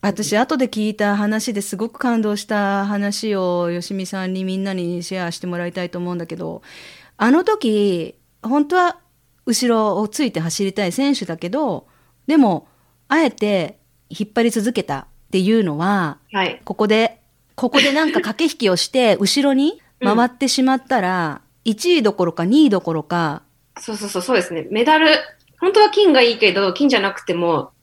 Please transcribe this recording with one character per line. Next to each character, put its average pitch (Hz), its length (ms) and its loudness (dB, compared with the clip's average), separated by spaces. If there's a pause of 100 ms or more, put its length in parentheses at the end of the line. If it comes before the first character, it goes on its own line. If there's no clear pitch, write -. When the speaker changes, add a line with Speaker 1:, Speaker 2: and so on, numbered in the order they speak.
Speaker 1:
私、 208 340 -2
後 262 220 0
で 254 100 0
聞 214 220 -4
い 208 40 -6
た 202 220 0
話 214 380 -2
で 202 80 -4
す 202 140 -8
ご 220 120 -6
く - 100 -16
感 233 220 0
動 208 160 -2
し 202 80 -8
た 196 400 -2
話 202 520 -2
を、 175 340 0
よ 175 100 -4
し 185 140 -8
み 190 100 -4
さ 190 220 -6
ん 185 80 -4
に 190 100 -4
み 185 120 -4
ん 190 60 -4
な 196 120 -4
に 175 280 -4
シ 170 120 -10
ェ 180 120 -4
ア 170 60 -4
し - 60 -10
て - 80 -10
も 175 100 -6
ら 175 100 -6
い 175 60 -8
た 185 100 -6
い 175 60 -6
と 180 100 -10
思 175 140 -6
う - 20 -4
ん 175 40 -6
だ 165 80 -8
け 165 100 -12
ど、 170 240 -10 (560)
あ 226 140 2
の 320 120 6
時、 214 760 0 (260)
本 285 240 0
当 339 100 0
は 349 220 2 (480)
後 240 280 0
ろ 214 260 0
を 214 80 -2
つ 254 140 -4
い 247 80 0
て 165 100 -4
走 165 240 -4
り 196 100 -4
た 208 100 -2
い 175 80 -2
選 277 220 0
手 214 100 -6
だ 170 140 -8
け 175 100 -8
ど、 240 380 -4 (400)
で 302 100 2
も、 208 320 4 (400)
あ 311 140 2
え 277 80 2
て 202 480 -2 (320)
引 196 160 -6
っ - 80 -20
張 233 80 2
り 233 80 4
続 226 220 -2
け 202 100 -2
た 139 160 -6
っ - 80 -14 (240)
て 185 80 0
い 190 140 2
う 226 120 4
の 151 140 -2
は、 175 400 -2 (140)
Speaker 2:
は 196 120 0
い。 160 200 -6
Speaker 1:
こ 196 100 -8
こ 214 120 0
で、 220 340 0 (340)
こ 247 160 -2
こ 277 100 4
で 277 120 2
な 311 120 2
ん 302 80 0
か - 80 0
駆 220 280 -2
け - 40 -4
引 - 60 -16
き 208 120 2
を 180 60 2
し - 120 -4
て、 240 280 2
<laughs> - 40 -4
後 277 300 2
ろ 269 40 2
に 294 260 0 (220)
回 233 240 4
っ 240 40 -2
て 254 180 -4
し 262 140 0
ま 262 120 2
っ 262 120 -6
た 247 140 0
ら、 180 400 -4 (240)
Speaker 2:
う - 40 0
ん。 - 20 0
Speaker 1:
一 339 280 2
位 262 40 2
ど 208 100 2
こ 180 140 0
ろ 170 80 -2
か 170 100 -4
二 277 220 6
位 240 40 6
ど 190 120 0
こ 170 100 -4
ろ 156 100 -4
か。 160 400 -4 (380)
Speaker 2:
そ 220 140 -10
う - 20 -10
そ 202 100 -10
う - 40 -8
そ 185 80 -4
う、 180 40 -6
そ 254 120 0
う - 20 4
で 180 60 2
す 175 100 -8
ね。 165 180 -8
メ 214 140 0
ダ 311 140 4
ル、 311 100 4 (520)
本 370 120 0
当 415 80 6
は 415 80 8
金 415 240 4
が 262 80 6
い 240 120 4
い 226 60 -6
け 208 140 4
ど、 185 220 0
金 277 160 2
じ 247 60 2
ゃ 208 40 2
な 196 120 -2
く - 80 -14
て - 120 -6
も 170 380 -2 (120)